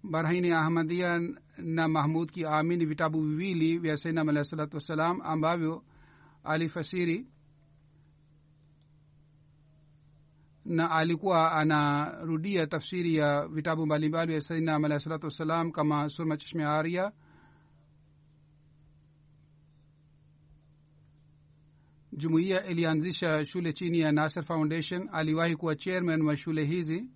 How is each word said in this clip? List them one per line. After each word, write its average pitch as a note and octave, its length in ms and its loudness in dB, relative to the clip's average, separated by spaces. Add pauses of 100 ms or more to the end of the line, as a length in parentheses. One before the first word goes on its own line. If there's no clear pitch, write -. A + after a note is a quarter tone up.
Barhaini E3+ 480 0
Ahmadiyya E3+ 680 2 (380)
na E3 300 -2
Mahmud D#3+ 440 0
Ki E3+ 140 -6
Ami D#3 320 0
ni E3 80 2
vitabu D#3 360 -2
viwili E3 580 0
vya D#3 180 0
Sayyidina E3 240 -2 (100)
Alayhi D3 180 0
Salatu D#3 280 -6
Wassalam E3 440 -2
ambavyo D#3+ 640 -2 (600)
alifasiri, E3 840 -2 (3500)
na E3 260 2
alikuwa E3 600 4
anarudia D#3 1160 0
tafsiri E3+ 480 -2
ya D3 320 2
vitabu D#3 380 -2
mbalimbali D#3 460 0
vya D#3 100 0
Sayyidina D#3+ 340 -2
Alayhi D3+ 280 2
Salatu D#3+ 220 -6
Wassalam E3 460 -2
kama D3+ 380 0
Surma D#3 280 -4
Chashme D#3 280 -6
Arya. E3+ 460 0 (4000)
Jumuiya E3+ 520 2
ilianzisha D#3+ 800 0
shule E3 280 -2
chini E3+ 260 0
ya D#3 120 4
Nasser D3+ 320 2
Foundation. E3 680 -2
Aliwahi D#3+ 440 0
kuwa D#3+ 200 -2
chairman F3+ 460 0
wa D3+ 160 4
shule D#3 280 -2
hizi. E3+ 500 -2